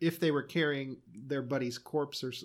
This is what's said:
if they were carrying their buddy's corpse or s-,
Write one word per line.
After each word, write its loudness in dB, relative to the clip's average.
if 2
they 6
were 2
carrying 0
their -4
buddy's 0
corpse -2
or -4
s-, -8